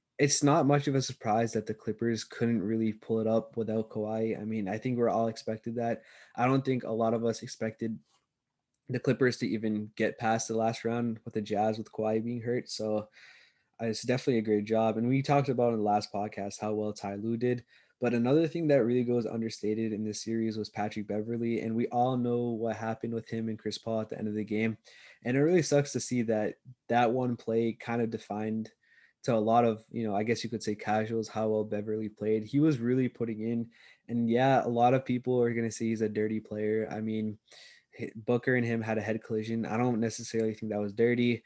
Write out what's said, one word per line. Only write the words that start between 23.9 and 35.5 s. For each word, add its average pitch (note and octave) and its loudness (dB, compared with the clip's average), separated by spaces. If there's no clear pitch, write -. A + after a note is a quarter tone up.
at A2 -6
the - -8
end G#2+ -4
of G#2 -4
the G#2+ -2
game. G#2+ 0
And B2 0
it C#3 4
really E3 4
sucks C#3+ 2
to B2 -4
see B2 -2
that G#2+ 0
that A#2+ 4
one B2 0
play A2+ 0
kind A#2 -4
of A2+ 0
defined A2 -6
to B2+ 2
a - 4
lot A2+ 6
of, A2 2
you A2+ -4
know, G#2 -2
I G#2 0
guess A2+ 0
you A2 -8
could A2 -6
say G#2+ -2
casuals, A2 -2
how A2 -2
well G#2+ 0
Beverley G#2+ -4
played. G#2+ -2
He C3+ 0
was D3+ 4
really B2 0
putting A2+ -6
in. A#2 -2
And A#2 0
yeah, B2+ 4
a - -2
lot A#2+ 4
of C3 0
people B2 0
are A#2+ 2